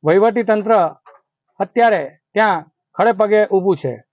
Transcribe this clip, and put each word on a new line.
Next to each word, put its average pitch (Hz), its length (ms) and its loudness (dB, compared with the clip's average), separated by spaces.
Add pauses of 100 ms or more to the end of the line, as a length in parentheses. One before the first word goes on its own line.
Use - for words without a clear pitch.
વહીવટી 208 400 2
તંત્ર 214 300 0 (840)
અત્યારે 202 440 0 (300)
ત્યાં 202 320 -2 (320)
ખડે 220 160 2
પગે 214 340 2
ઊભું 185 300 0
છે. 127 160 -8 (200)